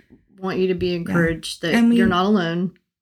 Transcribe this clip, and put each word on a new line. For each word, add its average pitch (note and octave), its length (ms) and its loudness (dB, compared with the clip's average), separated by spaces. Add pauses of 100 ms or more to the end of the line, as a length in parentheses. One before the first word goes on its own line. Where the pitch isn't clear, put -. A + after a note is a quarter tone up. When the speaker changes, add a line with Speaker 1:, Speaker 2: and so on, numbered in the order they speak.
(380)
Speaker 1:
want F#3 200 -4
you F#3 80 2
to F#3 80 0
be F3 140 -2
Speaker 2:
Yeah. F3 80 -2
Speaker 1:
encouraged E3+ 680 -2
that E3 120 -2
Speaker 2:
And A#3 160 4
we A#3 60 4
Speaker 1:
you're A#3 120 4
not F#3 180 2
alone. F3 460 0 (300)